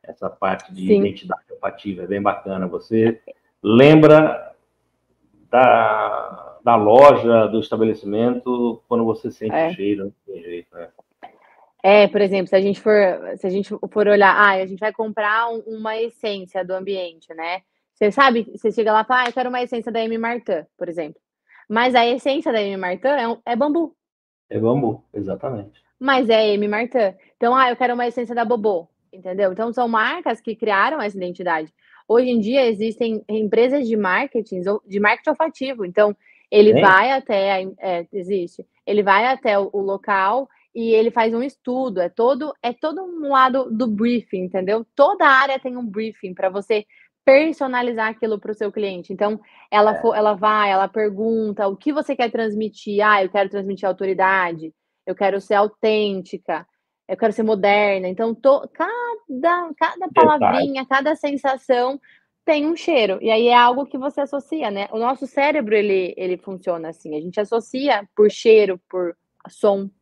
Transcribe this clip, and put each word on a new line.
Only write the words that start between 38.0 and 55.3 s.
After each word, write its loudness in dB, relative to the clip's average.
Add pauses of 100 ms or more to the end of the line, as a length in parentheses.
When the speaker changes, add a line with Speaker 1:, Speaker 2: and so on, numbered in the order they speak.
Speaker 2:
existe. -6 (200)
Ele 0
vai 4
até 0
o, -2
o -4
local -2 (280)
e -2
ele 4
faz 0
um -2
estudo. -6
É -2
todo, -2 (100)
é -4
todo -8
um -8
lado 2
do -2
briefing, -2
entendeu? -4 (100)
Toda 2
área 2
tem -10
um -8
briefing -10
pra -4
você -4 (400)
personalizar 2
aquilo -4
pro -10
seu -6
cliente. -8
Então, -2 (300)
ela 4
Speaker 1:
É. -6
Speaker 2:
fo-, 0
ela 2
vai, 0
ela 0
pergunta, -4
"O -6
que -4
você -4
quer -2
transmitir?" -4
"Ah, 4
eu -6
quero -2
transmitir -6
autoridade, -2 (320)
eu -8
quero -2